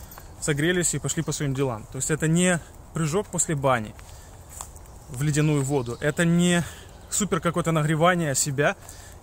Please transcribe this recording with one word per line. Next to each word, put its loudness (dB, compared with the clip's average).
согрелись 2
и -4
пошли -2
по -4
своим -2
делам. -2
То -10
есть -4
это 2
не 4
прыжок 0
после -2
бани 2
в -4
ледяную 2
воду, -2
это 0
не 4
супер 0
какое-то 0
нагревание 4
себя 2